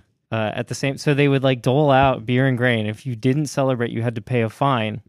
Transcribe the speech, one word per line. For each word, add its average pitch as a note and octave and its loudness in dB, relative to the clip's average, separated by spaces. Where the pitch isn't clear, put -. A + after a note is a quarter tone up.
uh, A2 -2
at A2+ -6
the C3 -6
same, C#3 -4
so D3+ 0
they C#3+ 4
would, C#3 2
like, C3 0
dole C#3+ 2
out C3 4
beer B2 2
and B2+ 0
grain. A#2 0
If G#2+ -8
you B2+ -6
didn't C3 0
celebrate, C3 -2
you A2+ -4
had A#2 -2
to A2 -8
pay B2 -2
a A2 -2
fine. A2 -2